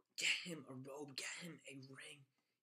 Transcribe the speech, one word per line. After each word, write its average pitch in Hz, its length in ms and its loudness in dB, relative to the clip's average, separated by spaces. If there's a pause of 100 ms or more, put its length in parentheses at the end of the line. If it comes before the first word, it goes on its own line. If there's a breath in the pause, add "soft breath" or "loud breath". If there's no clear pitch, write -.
(200)
"Get - 320 6
him 147 180 -2
a 135 40 -4
robe, 135 420 -4
get - 100 0 (160)
him 160 160 -6 (100)
a 139 60 -6
ring, 135 460 -8 (440)